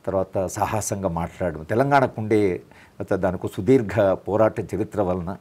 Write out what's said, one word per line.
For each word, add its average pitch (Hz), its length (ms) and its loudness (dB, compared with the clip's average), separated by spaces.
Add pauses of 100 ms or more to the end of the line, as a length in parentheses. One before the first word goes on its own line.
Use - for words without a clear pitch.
తర్వాత 95 380 -2
సాహసంగా 98 640 -4
మాట్లాడడం, 85 540 -4
తెలంగాణకు 135 540 2
ఉండే, 104 440 2 (380)
తర్వాత 98 200 -2
దానికి 92 280 -2
సుదీర్ఘ 107 520 2 (120)
పోరాట 107 480 0 (160)
చరిత్ర 101 260 -4
వలన 90 400 -2